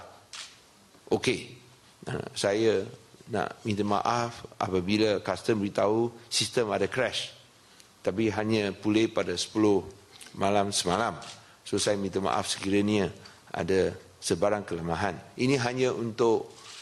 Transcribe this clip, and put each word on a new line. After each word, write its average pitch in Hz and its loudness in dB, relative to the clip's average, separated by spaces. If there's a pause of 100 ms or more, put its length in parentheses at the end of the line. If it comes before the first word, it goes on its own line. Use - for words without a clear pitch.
(1120)
okey. 107 0 (680)
Nah, - -6
saya 104 2 (420)
nak 104 -4
minta 104 0
maaf 117 0
apabila 101 2
custom 101 0
beritahu 104 2 (240)
sistem 110 0
ada 98 2
crash. - -2 (640)
Tapi 104 0
hanya 107 0
pulih 107 2
pada 92 -2
sepuluh 104 2 (560)
malam 101 2
semalam. 92 0 (480)
So, - -2
saya 104 0
minta 95 -2
maaf 95 0
sekiranya 101 2 (400)
ada 90 2 (320)
sebarang 101 0
kelemahan. 85 -4 (160)
Ini 127 2
hanya 127 0
untuk 113 2 (260)